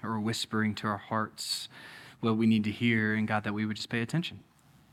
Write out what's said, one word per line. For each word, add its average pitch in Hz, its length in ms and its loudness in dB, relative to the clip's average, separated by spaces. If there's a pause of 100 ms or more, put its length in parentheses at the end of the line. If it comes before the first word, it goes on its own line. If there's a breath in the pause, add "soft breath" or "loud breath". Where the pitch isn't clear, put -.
or 110 180 -2
whispering 107 540 0
to - 120 -4
our 104 120 0
hearts - 720 -6 (500 loud breath)
what 113 160 4
we 113 100 4
need 110 180 6
to 107 60 0
hear, 110 440 2
and 107 120 2
God, 107 180 0
that 104 100 -2
we 107 100 0
would 107 120 -2
just - 120 -10
pay 117 140 -2
attention 120 380 -4 (520)